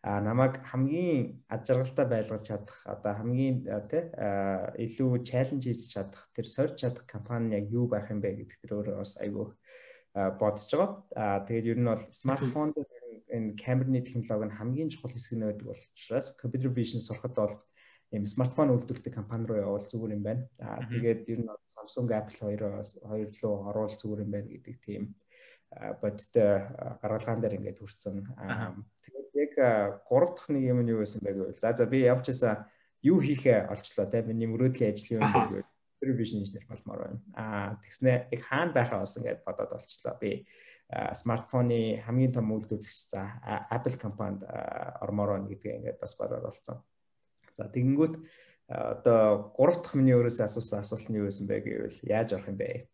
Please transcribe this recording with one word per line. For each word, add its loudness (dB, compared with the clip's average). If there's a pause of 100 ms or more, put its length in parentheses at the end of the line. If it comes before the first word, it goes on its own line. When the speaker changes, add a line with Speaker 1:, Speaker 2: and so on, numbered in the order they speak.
Speaker 1:
а, 0
намайг 2
хамгийн 0
аж -4
аргалтай 2
байлгаж 0
чадах, -10
одоо -4
хамгийн, 0
а, -2
тэ, -2
а, 0
илүү 0
чаленж 0
хийж -4
чадах, -8
тэр -6
сорж -2
чадах -4
компани -4
нь 0
яг -2
юу 2
байх -2
юм -2
бэ 0
гэдэг -12
тэр -6 (100)
өөрөө -4
бас -6
айгүй -4
их, -16 (600)
а, 2
бодож 0
байгаа. 2 (240)
А, 0
тэгээд 0
ер 2
нь 4
бол 2
смартфон -2
дээр -6 (400)
энэ -2
камерны 2
технологи -2
нь -10
хамгийн -2
чухал -10
хэсэг -6
нь 0
байдаг -4
учраас -6
computer -2
vision -2
сурахад -8
бол 2 (580)
ийм -2
смартфон 2
үйлдвэрлэдэг -2
компани -4
руу 0
явал 0
зүгээр -4
юм -4
байна. -2 (160)
А, -8
Speaker 2:
Мгм. -8
Speaker 1:
тэгээд 2
ер -2
нь -2
бол -10
Samsung, -4
Apple -2
хоёр, -4 (200)
хоёр -8 (120)
руу 0 (160)
орвол -2
зүгээр -6
юм -4
байна -4
гэдэг -16
тийм, -8 (600)
а, -8
бодиттой, 2
а, -10
гаргалгаан -2
дээр 0
ингээд -8
хүрсэн. -8 (160)
А, -12
Speaker 2:
Аха. -4 (360)
Speaker 1:
тэгээд -14
яг, 0
а, 4
гурав 4
дахь -10
нэг 2
юм 4
нь 2
юу 2
байсан -4
бэ -2
гэвэл -4
за, 2
за 4
би 6
явж 4
байсан 0 (320)
юу 8
хийхээ 6
олчлоо -2
те. 0
Миний -2
мөрөөдлийн 4
ажил -2
юу 4
юм 4
бэ 8
Speaker 3:
Аха. 2
Speaker 1:
гэвэл -4 (320)
computer 0
vision 0
engineer -6
болмоор -10
байна. -8 (160)
А, -4
тэгснэ 2
яг -4
хаана 2
байхаа 4
бас -6
ингээд -4
бодоод -4
олчлоо. -8
Би, -4 (400)
а, -4
смартфоны 2
хамгийн 4
том 0
үйлдвэрлэгч -6
за, -8
а, -4
Apple -2
компанид, -6
а, -8
ормоор 0
байна -4
гэдгээ -8
ингээд -6
бас -6
бодоод -4
олцсон. -10 (760)
За -8
тэгэнгүүт, 4 (540)
а, -4
одоо 8
гурав 6
дахь -12
миний 8
өөрөөсөө 4
асуусан -2
асуулт -8
нь 0
юу 2
байсан -4
бэ 0
гэвэл -6
яаж 2
орох -6
юм -4
бэ? -4